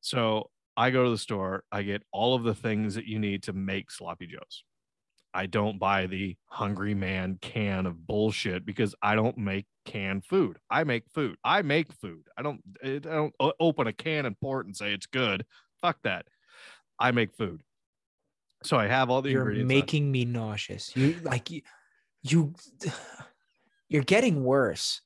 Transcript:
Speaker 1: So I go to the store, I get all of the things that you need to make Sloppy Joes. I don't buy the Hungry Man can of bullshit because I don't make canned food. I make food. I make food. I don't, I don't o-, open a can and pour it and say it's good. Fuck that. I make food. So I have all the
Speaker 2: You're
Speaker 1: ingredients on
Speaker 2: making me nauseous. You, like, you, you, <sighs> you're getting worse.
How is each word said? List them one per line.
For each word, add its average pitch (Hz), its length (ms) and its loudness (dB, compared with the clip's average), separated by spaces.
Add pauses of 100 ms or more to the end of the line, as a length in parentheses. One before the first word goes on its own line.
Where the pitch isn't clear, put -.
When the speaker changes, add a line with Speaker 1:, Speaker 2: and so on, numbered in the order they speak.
Speaker 1:
So 110 480 0 (260)
I 120 160 4
go 127 140 4
to 123 60 4
the 110 60 0
store, 95 540 -4
I 104 120 -4
get 101 280 -4
all 120 240 2
of 120 80 0
the 113 120 0
things 107 400 -2
that 113 100 -8
you 110 140 -4
need 101 240 -2
to 101 100 -8
make 98 360 -4
Sloppy 85 380 -12
Joes. - 360 -18 (720)
I 92 120 -2
don't 104 340 0
buy 98 280 2
the 95 280 -4 (120)
Hungry 104 460 -2
Man 95 480 -2
can 98 440 -2
of 85 200 -6
bullshit 104 600 0
because 104 360 -2
I 104 140 2
don't 110 220 2
make 98 280 -4 (200)
canned 98 400 -4
food. 156 320 2 (120)
I 147 140 2
make 120 300 0
food. 127 280 -2
I 175 200 2
make 156 320 0
food. 82 300 -12 (140)
I 117 40 -10
don't, 143 180 -6 (240)
I 135 160 -4
don't 156 400 -2
o-, 139 180 4
open 156 300 4
a 110 60 -2
can 151 320 -2
and 107 160 -4
pour 135 180 -2
it 160 80 -8
and 101 80 -14
say 104 180 -4
it's 98 120 -6
good. 107 400 0 (360)
Fuck 175 220 0
that. 92 220 -2 (720)
I 123 120 4
make 120 220 2
food. 87 280 -6 (1000)
So - 140 2
I 107 100 4
have 127 220 4
all 127 120 2
the 139 80 -2
Speaker 2:
You're 131 140 2
Speaker 1:
ingredients 120 280 0
on 135 60 8
Speaker 2:
making 143 340 2
me 127 140 2
nauseous. 107 720 -6
You, 143 260 4
like, 131 260 -2
you, 165 120 -10 (640)
you, 151 300 4 (300)
<sighs> - 1040 -14
you're 147 160 2
getting 190 400 4
worse. 127 640 2